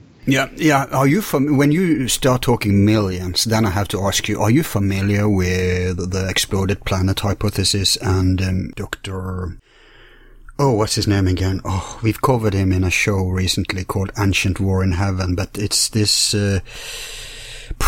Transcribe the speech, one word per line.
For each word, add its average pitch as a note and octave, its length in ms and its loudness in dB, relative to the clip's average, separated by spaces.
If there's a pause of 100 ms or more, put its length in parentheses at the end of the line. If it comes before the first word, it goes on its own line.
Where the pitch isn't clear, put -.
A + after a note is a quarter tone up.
(260)
Yeah, C3+ 300 2
yeah. C#3+ 340 2
Are C3+ 160 2
you D#3 140 4
fam-, D3 380 0
when D3 120 4
you D#3 380 2
start B2+ 320 2
talking G2+ 460 4
millions, F#2 580 0
then A2 220 2
I G2 40 2
have G2 180 0
to F#2+ 120 -2
ask G2 260 0
you, G#2+ 140 -2
are G#2 100 4
you D3 120 4
familiar G2+ 680 0
with F#2 840 0
the F#2+ 180 -2
exploded F#2+ 560 -2
planet F#2+ 340 0
hypothesis G2+ 800 -2
and, F#2 420 2
um, F#2 340 -2
Doctor F#2 840 -8 (1000)
Oh, C#3 140 4
what's G#2+ 220 2
his G#2+ 140 0
name G2 180 4
again? F#2 380 0
Oh, F#2 380 -6
we've A2 200 0
covered A2 320 0
him F#2+ 180 2
in F#2 120 2
a F#2 60 2
show F#2+ 360 0
recently F#2 580 -2
called F#2+ 340 -4
Ancient F#2+ 420 0
War F#2+ 240 0
in F#2 80 2
Heaven, F#2 420 0
but F#2 240 -6
it's - 320 -2
this, - 420 0
uh, G2+ 280 0 (1300)